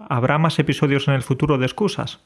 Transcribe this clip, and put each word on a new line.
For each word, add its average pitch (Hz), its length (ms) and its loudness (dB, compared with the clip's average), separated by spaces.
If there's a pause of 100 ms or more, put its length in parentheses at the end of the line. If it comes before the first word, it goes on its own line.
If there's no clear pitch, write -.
¿habrá 131 300 0
más 160 200 0
episodios 139 500 2
en 139 60 4
el 131 80 0
futuro 139 360 0
de 127 80 0
excusas? - 580 -4